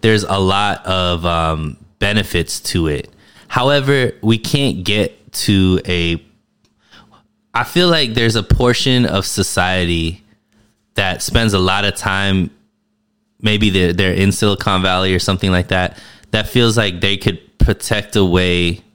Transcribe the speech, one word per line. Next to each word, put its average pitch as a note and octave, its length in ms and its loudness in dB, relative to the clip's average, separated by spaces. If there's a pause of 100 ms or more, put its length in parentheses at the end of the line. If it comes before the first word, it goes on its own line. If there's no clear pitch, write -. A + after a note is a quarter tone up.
there's A2 220 4
a F#2+ 160 -2
lot G2 460 0
of, F2+ 400 -2
um, D#2+ 520 -2 (220)
benefits G2 600 -2
to E2 280 -2
it. D2 220 -4 (380)
However, C3+ 640 2 (100)
we A2+ 160 2
can't A#2 460 -2
get G2+ 500 -4
to F#2+ 540 2
a, E2+ 340 -2 (1300)
I A#2 100 0
feel F3 260 2
like D3 240 0
there's A#2 220 2
a A2 80 -2
portion B2 640 2
of F#2+ 200 -2
society F2+ 1000 -2 (720)
that F#2 260 -2
spends A2+ 320 0
a G2 60 2
lot F#2 260 0
of G2 100 -2
time, F#2+ 560 -2 (920)
maybe G#2+ 280 2
they're, F2+ 240 2
they're F#2 200 0
in G2 180 2
Silicon G2 500 0
Valley F#2 320 0
or F#2 60 2
something F#2+ 320 -2
like F2+ 180 0
that, F#2 280 -2 (340)
that G#2+ 160 -2
feels A#2 300 2
like F#2+ 240 0
they G2 160 0
could F#2+ 220 -4 (180)
protect - 580 -2
away F2+ 680 2 (140)